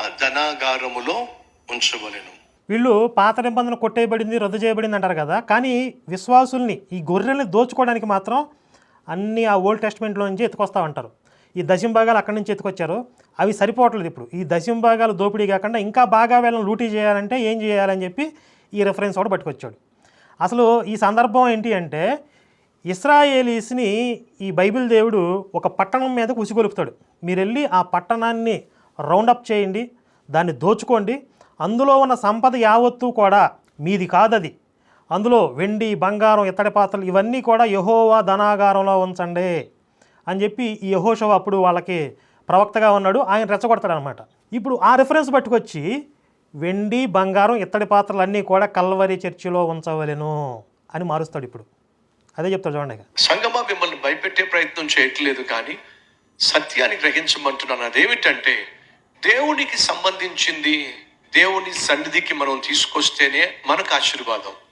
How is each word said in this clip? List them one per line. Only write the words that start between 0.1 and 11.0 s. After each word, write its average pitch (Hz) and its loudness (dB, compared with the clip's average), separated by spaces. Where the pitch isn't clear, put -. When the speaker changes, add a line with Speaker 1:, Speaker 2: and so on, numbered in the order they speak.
Speaker 1:
ధనాగారములో 131 -4
ఉంచవలెను. 107 -6
Speaker 2:
వీళ్ళు 226 4
పాత 220 4
నిబంధన 240 -2
కొట్టేయబడింది, 226 -2
రద్దు 208 -2
చేయబడింది 220 0
అంటారు 190 0
కదా, 156 -2
కానీ 247 0
విశ్వాసుల్ని, 247 2
ఈ 185 -8
గొర్రెల్ని 247 0
దోచుకోవడానికి 233 0
మాత్రం 214 -2
అన్నీ 214 -4
ఆ 208 2
ఓల్డ్ 202 0
టెస్టమెంట్లో 208 -4
నుంచి 196 -4
ఎత్తుకొస్తా 196 -4
ఉంటారు. 143 -8